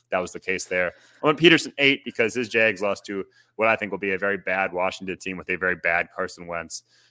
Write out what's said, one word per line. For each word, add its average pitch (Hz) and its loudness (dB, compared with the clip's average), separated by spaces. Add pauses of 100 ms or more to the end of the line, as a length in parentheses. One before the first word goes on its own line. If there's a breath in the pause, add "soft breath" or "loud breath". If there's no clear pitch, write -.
that 95 0
was 90 -2
the - -14
case 95 -4
there. 90 0 (280 soft breath)
I 143 0
went 151 2
Peterson 160 6
eight 139 2
because 113 0
his 120 -2
Jags 110 2
lost 101 -2
to 98 -6 (340 soft breath)
what 107 2
I 110 4
think 104 -4
will 95 -4
be 98 -2
a 95 0
very 101 0
bad 92 -2
Washington 92 -4
team 95 -10
with 82 -10
a 92 -2
very 90 0
bad 85 0
Carson 87 -8
Wentz. 85 -10 (280 soft breath)